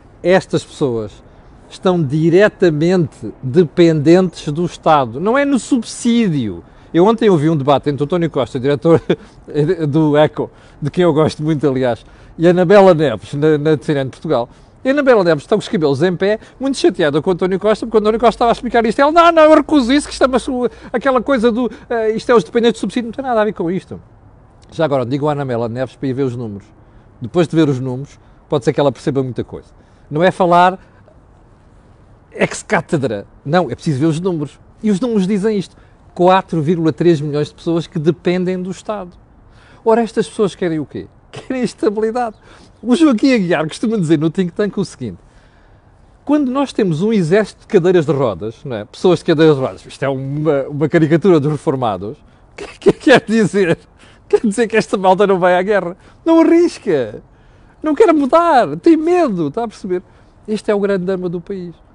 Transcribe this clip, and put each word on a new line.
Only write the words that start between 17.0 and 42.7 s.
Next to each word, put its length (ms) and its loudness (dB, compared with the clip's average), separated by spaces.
com 100 -2
o 40 0
António 260 -4
Costa, 260 -2
porque 120 -2
o 20 4
António 180 0
Costa 180 2
estava 140 2
a 20 2
explicar 340 -2
isto. 120 -2
Ela, 140 2
"Não, 180 6
não, 120 4
eu 140 8
recuso 360 2
isso, 160 0
que 60 -16
isto 100 0
é 20 6
uma 120 -2
su-, 320 -4
aquela 280 0
coisa 320 0
do, 180 -4
eh, 220 -2
isto 180 -4
é 40 4
os 80 4
dependentes 320 0
de 60 -16
subsídio." 280 -6
Não 40 -10
tem 120 -10
nada 180 0
a 20 0
ver 80 -2
com 180 -6
isto. 300 -8
Já 140 -2
agora, 200 0
digo 240 -2
à 40 0
Anabela 360 -4
Neves 260 -8
para 140 -8
ir 60 -4
ver 80 -4
os 120 -4
números. 320 -12
Depois 260 -2
de 80 -8
ver 140 2
os 100 -2
números, 400 -10
pode 160 -4
ser 80 0
que 80 -2
ela 100 2
perceba 320 -4
muita 220 -8
coisa. 240 -18
Não 140 -4
é 80 4
falar 480 2
ex 300 -4
cátedra. 640 -4
Não, 260 -2
é 40 -8
preciso 240 -4
ver 80 0
os 140 -2
números. 380 -6
E 80 0
os 100 0
números 260 0
dizem 320 -2
isto. 180 -8
Quatro 480 2
vírgula 300 0
três 280 2
milhões 280 -4
de 60 -20
pessoas 320 -4
que 120 -10
dependem 640 -2
do 80 -8
Estado. 400 -12
Ora, 160 2
estas 280 -4
pessoas 260 -4
querem 240 -4
o 80 -6
quê? 220 -12
Querem 320 -8
estabilidade. 720 -4